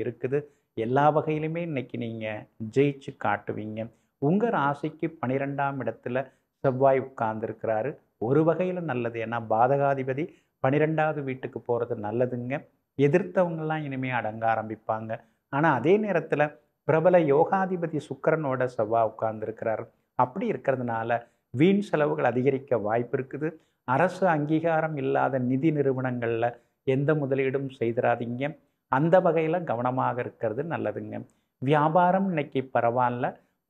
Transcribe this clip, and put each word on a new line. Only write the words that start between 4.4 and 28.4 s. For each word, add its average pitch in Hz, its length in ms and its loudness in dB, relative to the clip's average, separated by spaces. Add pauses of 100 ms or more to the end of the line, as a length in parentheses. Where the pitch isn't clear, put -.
ராசிக்கு 147 500 -2 (140)
பனிரெண்டாம் 139 600 -2
இடத்துல 123 400 -4 (400)
செவ்வாய் 135 440 4
உட்கார்ந்துருக்கிறாரு. 110 840 -4 (360)
ஒரு 147 200 4
வகையில 180 340 0 (100)
நல்லது, 117 340 -4
ஏன்னா 117 140 -4 (120)
பாதகாதிபதி 135 720 2 (380)
பனிரெண்டாவது 151 680 2
வீட்டுக்கு 127 380 -8
போறது 117 300 -2 (100)
நல்லதுங்க. 123 520 -2 (460)
எதிர்த்தவங்கெல்லாம் 160 840 0
இனிமே 131 220 -4 (100)
அடங்க 110 240 -4 (100)
ஆரம்பிப்பாங்க. 110 580 -4 (420)
ஆனா 151 140 2 (120)
அதே 156 140 4 (120)
நேரத்துல 156 360 0 (460)
பிரபல 165 320 6 (140)
யோகாதிபதி 170 720 0
சுக்கிரனோட 135 560 -4 (140)
செவ்வாய் 113 340 2
உட்கார்ந்துருக்கிறாரு. 110 760 -6 (380)
அப்படி 196 300 -4
இருக்கிறதுனால 120 680 -2 (400)
வீண் 196 280 6
செலவுகள் 151 420 0
அதிகரிக்க 127 560 0
வாய்ப்பு 120 320 0
இருக்குது. 143 300 -6 (460)
அரசு 175 300 2 (120)
அங்கீகாரம் 156 680 0
இல்லாத 135 380 0 (100)
நிதி 135 280 2
நிறுவனங்கள்ல 123 680 0 (480)
எந்த 143 180 2 (100)
முதலீடும் 135 460 0 (120)
செய்திராதீங்க. 120 640 -2 (540)